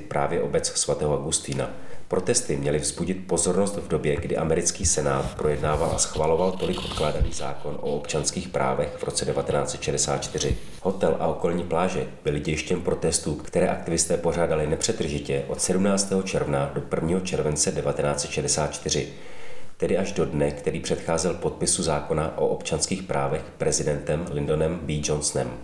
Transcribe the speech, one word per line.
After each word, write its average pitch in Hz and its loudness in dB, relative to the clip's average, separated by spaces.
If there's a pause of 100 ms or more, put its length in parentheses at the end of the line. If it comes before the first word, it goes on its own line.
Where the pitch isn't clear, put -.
právě 73 0
obec 78 0
svatého 73 0
Augustína. - -2 (380)
Protesty - 2
měly 71 2
vzbudit 87 -2
pozornost 92 2
v - -6
době, 73 2
kdy - -2
americký 80 2
senát 69 2
projednával 76 2
a 80 0
schvaloval 82 2
tolik 90 0
odkládaný - 0
zákon 73 -4
o 73 0
občanských 73 -2
právech 65 2 (100)
v - -8
roce - -2
devatenáct 69 0
set - -8
šedesát 69 0
čtyři. 71 0 (260)
Hotel 90 2
a 82 2
okolní 85 0
pláže 87 0 (180)
byly 73 0
dějištěm 80 0
protestů, 80 0
které - 2
aktivisté - 0
pořádali 80 2
nepřetržitě 71 0
od - -4
sedmnáctého 95 2
června 71 0
do - -2
prvního 90 0
července 76 0
devatenáct 71 0
set - -4
šedesát 73 0
čtyři, - -2 (720)
tedy 92 2
až 98 -2
do 82 0
dne, 73 0
který 76 -2
předcházel 82 0
podpisu - -2
zákona 78 0
o 76 2
občanských - -2
právech 71 -2 (160)
prezidentem 76 0
Lyndonem 78 0
B. 73 -2 (120)
Johnsonem. 73 0 (140)